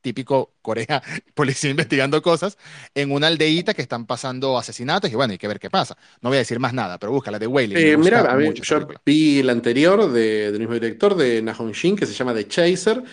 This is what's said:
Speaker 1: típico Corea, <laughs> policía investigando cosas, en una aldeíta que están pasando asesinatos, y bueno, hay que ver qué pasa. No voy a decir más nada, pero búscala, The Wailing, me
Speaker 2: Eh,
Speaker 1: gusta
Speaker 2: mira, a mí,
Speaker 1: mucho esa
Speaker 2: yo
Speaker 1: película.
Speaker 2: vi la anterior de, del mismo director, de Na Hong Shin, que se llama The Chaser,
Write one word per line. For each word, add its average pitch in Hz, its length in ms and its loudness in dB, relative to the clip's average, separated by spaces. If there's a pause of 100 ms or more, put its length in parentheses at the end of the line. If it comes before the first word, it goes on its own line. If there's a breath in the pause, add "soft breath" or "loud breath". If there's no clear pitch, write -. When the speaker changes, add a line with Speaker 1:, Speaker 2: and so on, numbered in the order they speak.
Speaker 1:
típico 131 600 -2
Corea, 113 400 -2
<laughs> - 320 -14
policía 139 360 -2
investigando 143 520 0
cosas, 175 340 0 (380 loud breath)
en 143 160 -2
una 143 160 0
aldeíta 165 480 0
que 151 80 -6
están 120 240 -8
pasando 127 500 -4
asesinatos, 139 540 -4
y 107 60 -6
bueno, 123 160 0
hay 170 60 -10
que 104 100 -8
ver 104 100 -6
qué 190 120 -12
pasa. - 260 -2 (240 soft breath)
No 120 100 -2
voy 139 60 2
a - 20 4
decir 120 220 -2
más 127 120 -2
nada, 98 280 -6
pero 101 100 -6
búscala, 107 300 -4
The 110 80 -4
Wailing, 165 340 2
me 156 80 6
Speaker 2:
Eh, 151 60 6
Speaker 1:
gusta 196 260 6
Speaker 2:
mira, 123 100 2
a 131 40 2
mí, 143 100 4
Speaker 1:
mucho 156 160 -4
esa - 160 -2
Speaker 2:
yo 143 80 -8
Speaker 1:
película. - 180 -18
Speaker 2:
vi 147 380 4
la 127 80 2
anterior 139 640 4
de, 107 400 0
del 107 80 -4
mismo 113 140 -4
director, 117 420 0
de 123 260 2
Na 110 120 -4
Hong 113 180 -8
Shin, 185 240 0
que 202 100 -2
se 202 60 -6
llama 127 200 -4
The 107 140 -2
Chaser, 185 560 0 (100)